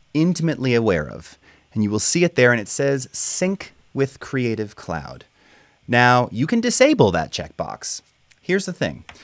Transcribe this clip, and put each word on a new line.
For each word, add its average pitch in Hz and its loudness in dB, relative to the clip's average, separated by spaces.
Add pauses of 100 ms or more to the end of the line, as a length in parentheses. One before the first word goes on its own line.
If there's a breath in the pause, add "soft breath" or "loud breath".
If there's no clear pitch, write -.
(140)
intimately 156 0
aware 95 2
of. - -18 (360 soft breath)
And 110 0
you 101 0
will 104 0
see 175 2
it 170 0
there, 123 6
and 117 0
it 101 -12
says, 139 -2
"Sync - -6 (200)
with 135 -4
Creative 113 -4
Cloud." 71 -10 (640 soft breath)
Now, 123 4
you 123 -2
can 233 0
disable 233 4
that 80 -2
checkbox. - -10 (400)
Here's 196 -2
the 180 -8
thing. 78 -6 (180 loud breath)